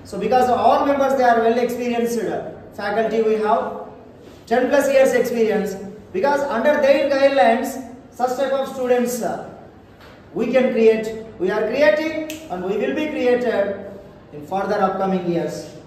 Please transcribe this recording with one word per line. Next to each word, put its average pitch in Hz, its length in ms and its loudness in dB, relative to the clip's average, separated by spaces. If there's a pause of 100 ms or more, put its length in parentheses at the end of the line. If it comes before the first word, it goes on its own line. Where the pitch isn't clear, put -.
So 202 140 -12
because 247 300 2
all 254 380 2
members 269 320 2
they 247 60 2
are 233 160 4
well 233 180 2
experienced 240 640 -2 (560)
faculty 208 440 -2
we 220 140 2
have, - 540 -2 (580)
ten 247 220 2
plus 269 220 2
years 269 220 6
experience, 214 600 0 (380)
because 277 300 0
under 277 380 2
their 277 300 4
guidelines, 269 800 2 (220)
such 247 260 -2
type 269 160 -2
of 269 220 -2
students, 247 480 0
uh, - 260 -6 (840)
we 226 180 -2
can 247 200 2
create, 220 520 2 (140)
we 185 120 -2
are 220 160 -2
creating 302 640 0 (200)
and 180 120 -6
we 196 140 -4
will - 180 -2
be 302 120 -4
created 226 800 0 (480)
in 147 120 -16
further 196 340 -2
upcoming 190 520 0
years. - 420 -6 (120)